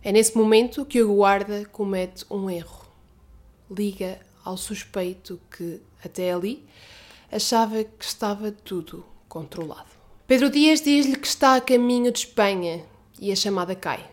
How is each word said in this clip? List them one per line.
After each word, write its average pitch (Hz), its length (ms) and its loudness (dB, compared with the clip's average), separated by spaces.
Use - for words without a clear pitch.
É 208 80 -4
nesse 220 260 4
momento 226 480 4
que 240 160 0
o 208 140 2
guarda 202 560 2
comete 185 580 -6
um 196 200 -6
erro. 170 360 -12
Liga 190 480 -6
ao 185 140 -10
suspeito 185 800 -10
que 170 320 -12
até 180 280 -4
ali, 196 320 -6
achava 220 520 0
que - 220 -12
estava 208 460 -6
tudo 175 540 -12
controlado. - 640 -12
Pedro 262 240 6
Dias 302 320 4
diz-lhe 285 340 2
que - 120 -10
está 262 280 4
a 247 60 2
caminho 247 500 2
de 240 80 -6
Espanha 175 640 -2
e 196 120 -4
a 190 40 -2
chamada 185 400 -2
cai. 165 380 -8